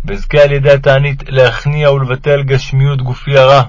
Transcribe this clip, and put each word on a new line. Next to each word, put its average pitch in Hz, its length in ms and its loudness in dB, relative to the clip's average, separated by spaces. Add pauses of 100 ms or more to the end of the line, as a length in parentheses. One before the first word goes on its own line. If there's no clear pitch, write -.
ואזכה 101 340 -4
על 143 140 4
ידי 139 180 0
התענית 139 580 0
להכניע 139 640 0
ולבטל 139 500 -2
גשמיות 135 600 -2
גופי 131 360 -2
הרע. 131 300 6